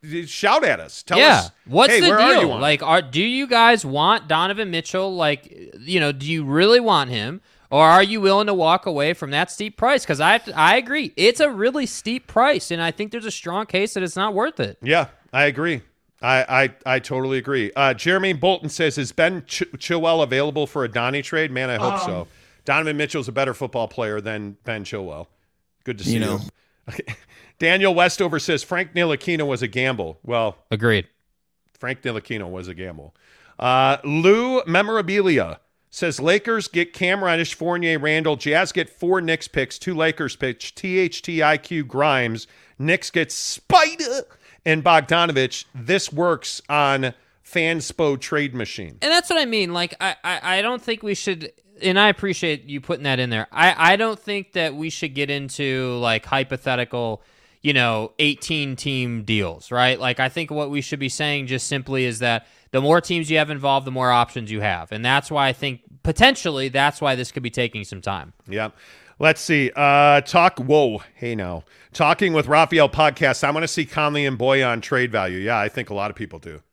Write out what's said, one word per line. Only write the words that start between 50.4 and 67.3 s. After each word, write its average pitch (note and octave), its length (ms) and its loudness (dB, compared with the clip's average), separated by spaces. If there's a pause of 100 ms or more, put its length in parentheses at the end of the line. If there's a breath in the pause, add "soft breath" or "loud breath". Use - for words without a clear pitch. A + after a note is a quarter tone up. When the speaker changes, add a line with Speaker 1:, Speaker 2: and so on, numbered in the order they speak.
Speaker 2:
I G3+ 40 0
don't A#3+ 200 -4
think A3+ 200 -6
we G#3 120 -2
should, E3+ 380 -6 (280)
and F#3 180 2
I G#3 100 6
appreciate E3+ 560 -2
you C#3+ 160 -10
putting C#3 240 -6
that C3+ 160 0
in B2 100 -2
there. A2 220 -2
I, E3+ 400 4
I G3 40 4
don't A3 220 -2
think G3+ 340 -8
that D#3+ 220 -2
we D#3 160 -6
should D3 240 -8
get C#3+ 160 -4
into, C3 680 -4
like, A2+ 280 0
hypothetical, B2 960 -2 (380 soft breath)
you C#3+ 120 0
know, A2+ 460 0
eighteen D3 580 -2
team B2 480 -4
deals, G2+ 460 -2
right? B2 300 2
Like, B2+ 200 -2
I C3 80 2
think D#3+ 220 -6
what D3+ 200 -4
we C#3+ 100 -4
should C#3 200 -8
be C3+ 100 -4
saying C#3+ 380 -4
just B2+ 180 -6
simply C3 400 -4
is A2+ 140 -4
that A#2 260 -2 (260 soft breath)
the C3 80 2
more D#3 220 4
teams E3 280 -4
you D#3+ 60 2
have D3+ 140 0
involved, C#3 360 0
the C3 40 -8
more B2+ 200 0
options A#2+ 400 2
you G#2+ 120 -6
have. F2 300 -4
And G#2+ 120 -8
that's C3+ 260 0
why C#3+ 180 0
I C3 40 -2
think C3 300 -8 (200)
potentially E3 680 2
that's C#3 320 0
why C#3 140 2
this B2 140 -6